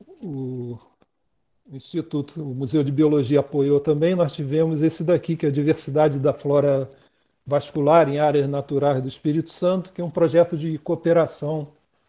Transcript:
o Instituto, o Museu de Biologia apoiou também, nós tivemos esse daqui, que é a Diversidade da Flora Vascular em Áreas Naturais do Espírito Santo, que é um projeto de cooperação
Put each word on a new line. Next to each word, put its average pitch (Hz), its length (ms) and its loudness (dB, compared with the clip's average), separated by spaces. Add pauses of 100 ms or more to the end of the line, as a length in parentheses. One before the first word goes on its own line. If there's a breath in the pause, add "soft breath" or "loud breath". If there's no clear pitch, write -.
(240)
o 127 560 -8 (880)
Instituto, 156 720 -8
o 135 140 -8
Museu 139 300 0
de 143 60 -2
Biologia 147 500 2
apoiou 143 400 0
também, 160 340 0
nós 170 180 0
tivemos 156 480 -2
esse 160 220 0
daqui, 165 320 0
que 160 100 -4
é 147 40 2
a - 20 2
Diversidade 147 680 0
da 139 160 0
Flora 139 560 0 (560 soft breath)
Vascular 143 640 2
em 143 80 -2
Áreas 143 320 2
Naturais 139 540 0
do 131 40 -8
Espírito 156 440 -4
Santo, 180 400 -2
que - 100 -10
é - 20 -4
um 170 60 -6
projeto 170 480 2
de 156 220 -6
cooperação 156 880 -2 (420)